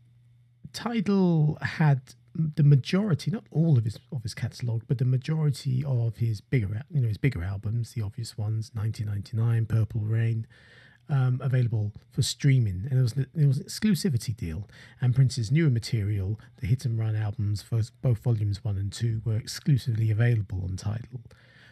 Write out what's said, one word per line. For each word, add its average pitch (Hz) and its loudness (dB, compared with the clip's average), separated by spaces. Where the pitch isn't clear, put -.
Tidal 180 2
had 143 2
the 156 0
majority, 147 4
not 220 -4
all 156 4
of 110 2
his, 113 -8
of 127 -6
his 107 -8
catalogue, 113 -6
but - 0
the 123 0
majority 135 0
of 120 0
his 113 -2
bigger 104 -2
al-, 107 -6
you 143 0
know, 117 0
his 101 -4
bigger 127 0
albums, 104 -4
the 113 -6
obvious 107 -8
ones, 110 -4
nineteen 107 -4
ninety-nine, 113 0
Purple 110 0
Rain, 113 0
um, 127 2
available 117 0
for - -2
streaming. 113 2
And 127 2
it 131 4
was, 117 0
it 143 0
was 131 4
an - -8
exclusivity 160 0
deal. 85 -6
And 123 2
Prince's 120 2
newer 151 4
material, 104 -2
the - -6
Hit - 0
and 113 -2
Run 110 -2
albums, 104 -2
first, - -4
both 120 2
volumes 104 -2
one 101 -4
and 98 -4
two, 113 -2
were 110 0
exclusively 113 0
available 107 0
on 92 -6
Tidal. 113 -8